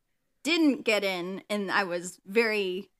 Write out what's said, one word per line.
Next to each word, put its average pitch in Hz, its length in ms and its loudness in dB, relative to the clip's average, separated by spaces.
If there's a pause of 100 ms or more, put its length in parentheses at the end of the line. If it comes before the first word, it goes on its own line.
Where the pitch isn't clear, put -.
(420)
didn't 302 420 4
get 208 200 2
in, 185 440 -4
and 202 220 -2
I 196 140 2
was 175 420 -6
very 202 720 0